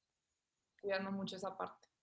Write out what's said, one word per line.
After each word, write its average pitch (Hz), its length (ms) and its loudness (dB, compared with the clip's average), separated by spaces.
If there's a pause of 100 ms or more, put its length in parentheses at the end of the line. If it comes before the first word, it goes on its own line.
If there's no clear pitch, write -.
(800)
cuidando 196 300 2
mucho 196 260 0
esa 185 200 -2
parte. - 320 -6 (140)